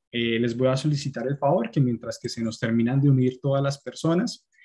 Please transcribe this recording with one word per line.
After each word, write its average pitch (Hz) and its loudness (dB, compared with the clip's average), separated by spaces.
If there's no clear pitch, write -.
eh, 117 0
les 117 -2
voy 127 2
a 131 2
solicitar 139 -2
el 143 -4
favor 185 0
que 151 0
mientras 117 -2
que 117 -10
se 117 -6
nos 113 -6
terminan 117 2
de 143 4
unir 127 2
todas 139 0
las 139 -4
personas, 165 -4